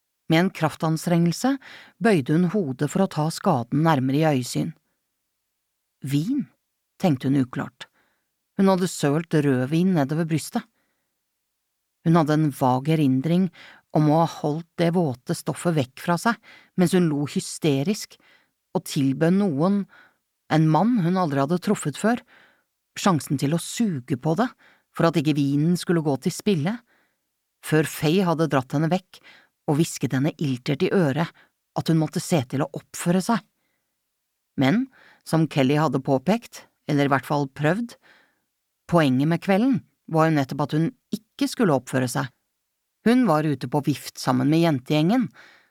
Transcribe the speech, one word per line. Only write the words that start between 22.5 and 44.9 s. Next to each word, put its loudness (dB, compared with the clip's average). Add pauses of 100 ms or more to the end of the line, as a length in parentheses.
sjansen 0
til 0
å -2
suge -4
på -2
det 2 (500)
for 4
at 0
ikke 0
vinen 2
skulle -2
gå 2
til -2
spille, -2 (920)
før 2
Faye 0
hadde 0
dratt -2
henne 0
vekk -6 (480)
og 0
hvisket -2
henne 0
iltert -2
i -2
øret 0 (480)
at -2
hun 4
måtte -4
se 0
til -4
å -6 (100)
oppføre -2
seg. -2 (1120)
Men, 0 (400)
som 0
Kelly 2
hadde 0
påpekt, -2 (240)
eller 2
i 0
hvert -2
fall 0
prøvd, -4 (920)
poenget 2
med -2
kvelden 2 (300)
var 2
jo 2
nettopp -2
at -4
hun 2 (260)
ikke -6
skulle 2
oppføre -2
seg. -4 (800)
Hun 4
var 2
ute -4
på 0
vift -4
sammen 0
med 4
jentegjengen, 0 (420)